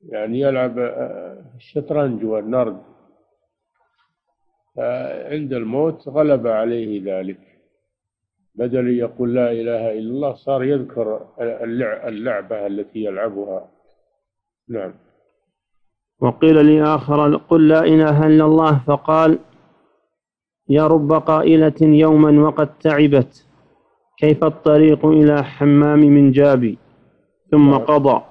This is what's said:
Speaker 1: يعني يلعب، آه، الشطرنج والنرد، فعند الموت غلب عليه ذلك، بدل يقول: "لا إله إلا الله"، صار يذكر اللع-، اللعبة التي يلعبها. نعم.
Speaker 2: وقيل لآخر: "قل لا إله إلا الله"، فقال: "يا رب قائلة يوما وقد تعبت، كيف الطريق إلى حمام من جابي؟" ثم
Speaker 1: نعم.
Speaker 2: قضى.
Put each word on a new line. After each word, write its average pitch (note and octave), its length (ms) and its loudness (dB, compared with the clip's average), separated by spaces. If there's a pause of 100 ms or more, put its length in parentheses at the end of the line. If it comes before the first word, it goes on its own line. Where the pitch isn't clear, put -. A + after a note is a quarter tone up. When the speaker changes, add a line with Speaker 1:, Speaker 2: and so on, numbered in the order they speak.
(120)
Speaker 1:
يعني A2 280 -8
يلعب، B2+ 380 -4
آه، A#2+ 640 -10 (120)
الشطرنج C#3 680 -6
والنرد، A2 520 -6 (2000)
فعند C3 760 -10
الموت C3+ 560 -6
غلب C#3 380 0
عليه A2 720 -6
ذلك، F#2+ 200 -12 (1160)
بدل B2 340 -4
يقول: A#2+ 460 -4
"لا B2 180 -2
إله A2+ 400 -6
إلا A2 180 -10
الله"، C3+ 240 -6
صار C3+ 300 -6
يذكر A#2+ 560 -6 (200)
اللع-، A#2 680 -8
اللعبة G#2+ 580 -8
التي G#2 380 -10
يلعبها. G2 640 -10 (1000)
نعم. G2 260 -12 (1300)
Speaker 2:
وقيل D3+ 560 4
لآخر: D3+ 600 0
"قل D#3+ 320 2
لا D#3+ 120 4
إله D#3 460 2
إلا D#3 180 4
الله"، D#3 340 2
فقال: D#3+ 600 0 (1300)
"يا D3+ 180 2
رب D#3 260 2
قائلة D#3 680 2
يوما D3+ 680 4
وقد D3 300 -4
تعبت، C#3+ 680 0 (720)
كيف D3+ 260 0
الطريق D3+ 640 2
إلى D3 380 4
حمام D3 560 2
من C#3+ 320 6
جابي؟" C3 460 2 (720)
ثم D3 200 6
Speaker 1:
نعم. C#3 80 2
Speaker 2:
قضى. C3+ 520 0